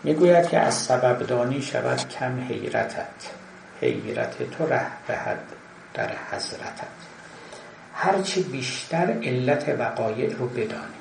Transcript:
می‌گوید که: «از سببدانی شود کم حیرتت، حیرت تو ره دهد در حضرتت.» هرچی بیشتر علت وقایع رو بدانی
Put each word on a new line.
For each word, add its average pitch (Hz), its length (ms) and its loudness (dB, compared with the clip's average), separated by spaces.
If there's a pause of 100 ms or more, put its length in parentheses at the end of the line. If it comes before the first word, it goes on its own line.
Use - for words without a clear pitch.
می‌گوید 170 460 8
که: - 100 4
«از - 140 4
سببدانی 123 880 2
شود 127 460 0
کم 127 320 -4 (100)
حیرتت، - 800 -4 (500)
حیرت 117 760 -2
تو 160 80 0
ره - 420 -2
دهد 104 320 -4 (540)
در - 180 -4 (200)
حضرتت.» - 720 -10 (920)
هرچی 190 480 2
بیشتر 156 720 0 (100)
علت 131 560 2
وقایع 117 540 0
رو 123 140 -2
بدانی - 540 -4